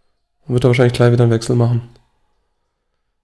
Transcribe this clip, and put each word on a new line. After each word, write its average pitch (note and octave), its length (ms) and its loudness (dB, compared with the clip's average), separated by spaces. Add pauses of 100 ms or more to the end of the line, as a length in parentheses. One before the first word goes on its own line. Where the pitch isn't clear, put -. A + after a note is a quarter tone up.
(480)
Und B2 80 -4
wird A#2+ 100 -2
er B2+ 40 4
wahrscheinlich A#2+ 240 2
gleich A#2+ 180 2
wieder A#2+ 120 2
einen A#2 80 0
Wechsel A#2 240 -4
machen. A#2+ 340 -2 (1300)